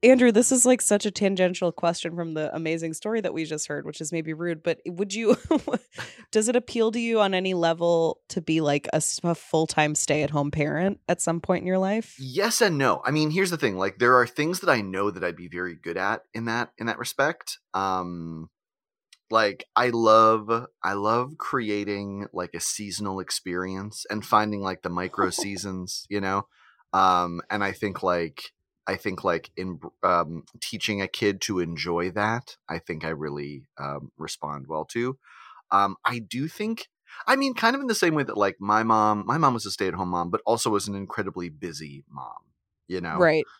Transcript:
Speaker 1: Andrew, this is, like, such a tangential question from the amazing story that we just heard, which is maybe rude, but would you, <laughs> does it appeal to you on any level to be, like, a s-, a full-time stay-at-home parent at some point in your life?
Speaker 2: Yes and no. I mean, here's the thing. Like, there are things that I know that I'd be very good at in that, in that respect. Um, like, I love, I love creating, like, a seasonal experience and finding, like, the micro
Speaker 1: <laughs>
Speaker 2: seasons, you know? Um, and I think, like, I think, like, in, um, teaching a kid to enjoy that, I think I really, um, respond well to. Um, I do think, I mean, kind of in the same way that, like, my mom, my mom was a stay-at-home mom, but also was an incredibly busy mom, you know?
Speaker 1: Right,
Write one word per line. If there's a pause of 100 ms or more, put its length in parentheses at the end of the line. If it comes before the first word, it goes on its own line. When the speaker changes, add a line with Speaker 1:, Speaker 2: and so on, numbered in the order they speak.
Speaker 1:
Andrew,
this
is,
like,
such
a
tangential
question
from
the
amazing
story
that
we
just
heard,
which
is
maybe
rude,
but
would
you, (480)
<laughs>
does
it
appeal
to
you
on
any
level
to
be,
like,
a
s-,
a
full-time
stay-at-home
parent (100)
at
some
point
in
your
life?
Speaker 2:
Yes
and
no.
I
mean,
here's
the
thing.
Like,
there
are
things
that
I
know
that
I'd
be
very
good
at (140)
in
that,
in
that
respect. (160)
Um, (800)
like, (100)
I
love, (160)
I
love
creating,
like,
a
seasonal
experience
and
finding,
like,
the
micro
Speaker 1:
<laughs>
Speaker 2:
seasons,
you
know? (480)
Um, (100)
and
I
think,
like, (340)
I
think,
like,
in, (240)
um, (160)
teaching
a
kid
to
enjoy
that, (100)
I
think
I
really, (140)
um,
respond
well
to. (540)
Um,
I
do
think, (360)
I
mean,
kind
of
in
the
same
way
that,
like,
my
mom,
my
mom
was
a
stay-at-home
mom,
but
also
was
an
incredibly
busy
mom, (500)
you
know?
Speaker 1:
Right, (140)